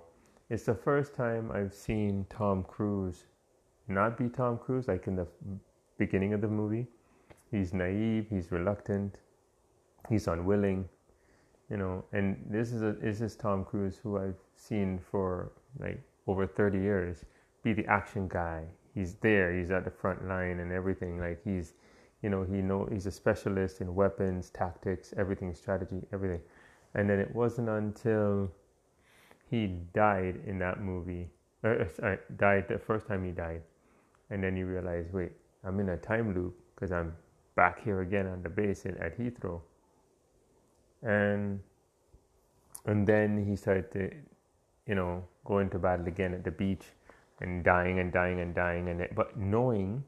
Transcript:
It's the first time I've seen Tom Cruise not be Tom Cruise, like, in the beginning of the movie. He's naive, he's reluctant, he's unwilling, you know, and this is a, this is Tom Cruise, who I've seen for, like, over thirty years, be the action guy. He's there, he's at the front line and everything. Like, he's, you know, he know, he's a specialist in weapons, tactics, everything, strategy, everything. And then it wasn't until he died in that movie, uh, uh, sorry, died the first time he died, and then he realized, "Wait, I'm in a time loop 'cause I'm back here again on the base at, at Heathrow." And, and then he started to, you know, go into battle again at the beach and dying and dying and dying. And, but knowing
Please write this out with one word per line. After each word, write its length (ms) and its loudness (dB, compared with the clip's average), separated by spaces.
It's 140 -4
the 100 2
first 400 0
time 380 -2
I've 240 -2
seen 520 0
Tom 360 0
Cruise 600 -2
not 300 2
be 120 0
Tom 280 0
Cruise, 300 -2
like, 180 0
in 100 -2
the 120 -2
beginning 340 2
of 80 0
the 60 0
movie. 400 -2
He's 240 0
naive, 560 0
he's 200 -2
reluctant, 680 -2
he's 180 2
unwilling, 600 2
you 80 -4
know, 260 -4
and 360 0
this 240 -2
is 80 -2
a, 120 0
this 280 -2
is 140 -4
Tom 280 0
Cruise, 380 -4
who 160 -2
I've 240 -4
seen 420 -2
for, 540 -4
like, 240 -8
over 220 2
thirty 320 2
years, 460 0
be 120 2
the 120 0
action 420 0
guy. 360 -2
He's 220 -4
there, 380 6
he's 160 -2
at 160 2
the 60 -4
front 360 -2
line 320 -2
and 120 -4
everything. 480 -2
Like, 240 -4
he's, 300 -2
you 80 2
know, 100 2
he 220 0
know, 280 2
he's 140 -2
a 60 -4
specialist 680 0
in 140 -4
weapons, 560 2
tactics, 640 -4
everything, 380 -2
strategy, 480 -4
everything. 300 -2
And 120 2
then 120 6
it 160 0
wasn't 340 0
until 840 0
he 160 0
died 540 4
in 100 -4
that 240 -2
movie, 480 -4
uh, 40 2
uh, 220 2
sorry, 280 0
died 300 6
the 120 -2
first 260 -2
time 180 -2
he 60 -4
died, 320 -6
and 120 -2
then 120 0
he 80 -2
realized, 500 -4
"Wait, 200 -2
I'm 160 -2
in 100 0
a 80 -2
time 360 0
loop 260 -4
'cause 160 -4
I'm 240 -2
back 260 4
here 220 -2
again 240 0
on 160 -6
the 80 -6
base 380 0
at, 100 -6
at 180 -6
Heathrow." 460 -6
And, 560 2
and 200 4
then 400 4
he 100 0
started 360 2
to, 200 -2
you 80 2
know, 280 0
go 140 2
into 180 0
battle 300 2
again 260 0
at 100 -6
the 60 -2
beach 360 -2
and 240 -4
dying 360 6
and 120 0
dying 280 2
and 160 -4
dying. 340 0
And, 240 -2
but 240 -2
knowing 720 2